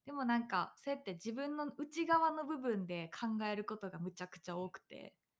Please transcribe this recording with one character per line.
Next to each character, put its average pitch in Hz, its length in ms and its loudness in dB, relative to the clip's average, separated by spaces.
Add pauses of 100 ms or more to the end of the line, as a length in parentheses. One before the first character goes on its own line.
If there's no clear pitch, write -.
で 285 60 -10
も 277 140 0
な 240 120 6
ん 233 100 2
か、 185 300 2
そ - 140 -2
う 277 40 2
や - 40 -4
っ - 40 -16
て 190 100 -4
自 214 200 -4
分 285 240 -2
の 294 80 -2 (120)
内 311 280 -2
側 320 260 6
の 311 140 -2
部 294 140 -2
分 220 260 2
で 170 240 -2
考 220 360 0
え 208 100 2
る 208 100 -2
こ 214 120 -4
と 196 120 -6
が 170 100 -6
む 180 120 -2
ち 180 100 -10
ゃ 180 60 -4
く - 120 -16
ち - 100 -8
ゃ 175 80 -2
多 185 120 0
く - 100 -12
て。 - 360 -14 (240)